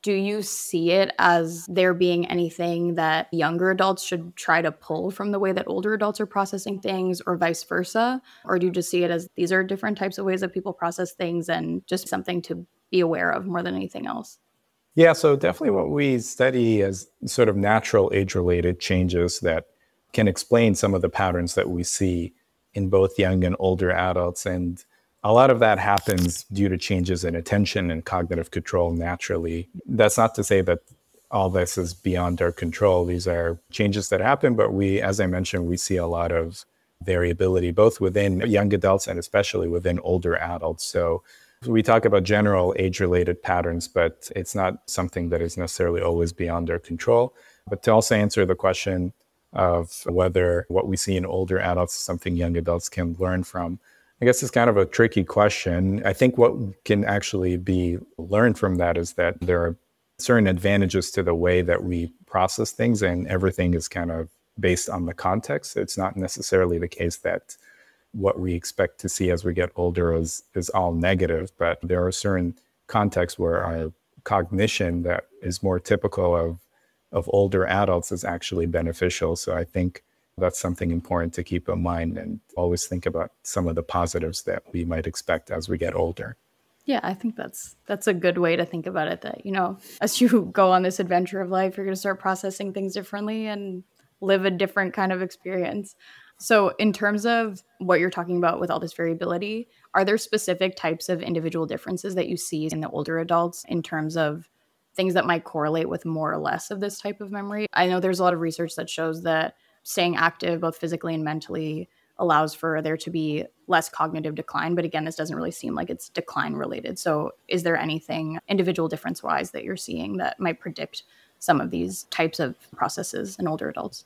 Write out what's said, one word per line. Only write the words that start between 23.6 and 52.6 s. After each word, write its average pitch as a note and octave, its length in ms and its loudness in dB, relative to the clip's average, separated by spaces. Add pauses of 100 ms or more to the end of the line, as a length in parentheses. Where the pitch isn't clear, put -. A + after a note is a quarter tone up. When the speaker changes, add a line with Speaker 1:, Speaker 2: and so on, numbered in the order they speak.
Speaker 2:
older F#2 320 2
adults. F2+ 540 0
And F2+ 380 -4 (400)
a G#2+ 80 4
lot C3 180 8
of A#2 100 4
that G#2+ 180 6
happens F#2 680 0
due G2 240 0
to F#2 80 0
changes F2+ 480 0
in E2+ 120 -2
attention F#2+ 540 0
and D#2+ 140 -4
cognitive E2+ 460 -2
control E2+ 400 0
naturally. E2+ 760 -4 (180)
That's G#2+ 320 4
not A2+ 160 4
to G#2 100 -2
say G2 180 4
that F2 180 2 (500)
all F#2+ 180 2
this F2+ 300 0
is E2+ 160 -4
beyond F2 480 0
our F2 100 2
control. F2+ 520 2
These F2+ 240 -2
are E2+ 300 0 (120)
changes G2+ 380 0
that F#2+ 120 2
happen, B2+ 360 2
but G#2+ 160 4
we, G2 280 2
as G2 200 0
I F#2+ 60 4
mentioned, F2+ 400 -2
we F2 100 0
see - 200 -2
a E2+ 100 0
lot E2+ 260 -2
of E2 320 -4 (400)
variability, F2+ 640 2
both G#2+ 300 6
within F#2+ 400 2
young G#2 340 4
adults F#2+ 320 2
and F#2 120 -4
especially F2+ 500 0
within F2 320 0
older F2 360 0
adults. E2+ 480 -4
So E2+ 380 0 (440)
we A2+ 180 4
talk A2+ 200 6
about G2+ 200 6
general G2+ 520 4
age-related F2+ 640 2
patterns, F2 460 -2
but - 480 -2
it's G2 220 -6
not F#2 340 -2
something F2+ 380 -4
that E2 120 0
is E2 160 -4
necessarily E2+ 440 -2
always E2+ 320 0
beyond E2+ 360 -4
our F2 120 -2
control. A#2 520 2 (380)
But G2+ 140 -6
to A2+ 80 6
also A2 240 6
answer G#2 280 4
the F2+ 120 2
question F#2 560 0 (400)
of F2 540 0
whether F2+ 640 2
what F#2 200 0
we F#2+ 80 0
see F#2+ 200 0
in F2+ 80 0
older F#2 360 0
adults F2+ 340 0
is - 80 -8
something F2 320 -4
young E2+ 220 0
adults E2+ 320 -2